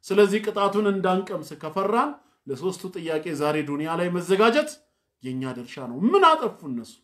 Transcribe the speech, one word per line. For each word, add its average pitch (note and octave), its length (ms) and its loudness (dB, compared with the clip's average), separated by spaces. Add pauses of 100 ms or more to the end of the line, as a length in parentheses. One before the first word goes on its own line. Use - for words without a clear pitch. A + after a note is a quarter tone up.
ስለዚህ G3+ 360 4
ቅጣቱን G#3 460 0
እንዳንቀምስ F#3+ 680 -2
ከፈራን G#3 560 -2 (360)
ለሶስቱ D3+ 360 -6 (100)
ጥያቄ D#3+ 320 -4 (100)
ዛሬ D3 280 0
ዱንያ C#3+ 340 -4
ላይ F3 140 0
መዘጋጀት G3 600 2 (540)
የኛ B2+ 180 -6 (100)
ድርሻ A#2+ 240 -14 (100)
ነው። A#2+ 140 -10
ምን F4 240 4
አጠፉ D#4 400 4
እነሱ? A#2+ 280 -10 (120)